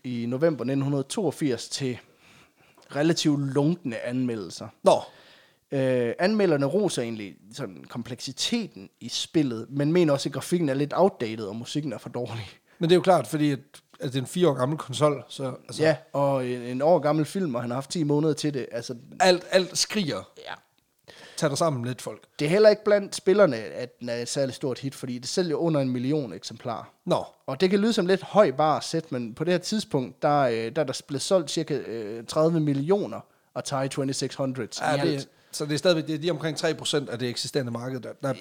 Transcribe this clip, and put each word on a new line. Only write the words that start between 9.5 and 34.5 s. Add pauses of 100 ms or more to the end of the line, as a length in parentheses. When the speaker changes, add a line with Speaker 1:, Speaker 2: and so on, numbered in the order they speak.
Speaker 1:
men
mener
også,
at
grafikken
er
lidt
outdated,
og
musikken
er
for
dårlig. (300)
Speaker 2:
Men
det
er
jo
klart,
fordi
at, (420)
at
det
er
en
fire
år
gammel
konsol,
så, (140)
altså
Speaker 1:
Ja, (160)
og
en,
en
år
gammel
film,
og
han
har
haft
ti
måneder
til
det.
Altså (260)
Speaker 2:
Alt,
alt
skriger. (100)
Speaker 1:
Ja. (840)
Speaker 2:
Tag
dig
sammen
lidt,
folk. (160)
Speaker 1:
Det
er
heller
ikke
blandt
spillerne,
at
den
er
et
særligt
stort
hit,
fordi
det
sælger
under
en
million
eksemplarer. (220)
Speaker 2:
Nå. (220)
Speaker 1:
Og
det
kan
lyde
som
lidt
høj
bar
at
sætte,
men
på
det
her
tidspunkt,
der,
øh,
der
er
der
blevet
solgt
cirka,
øh,
tredive
millioner (340)
Atari
twenty-six
hundreds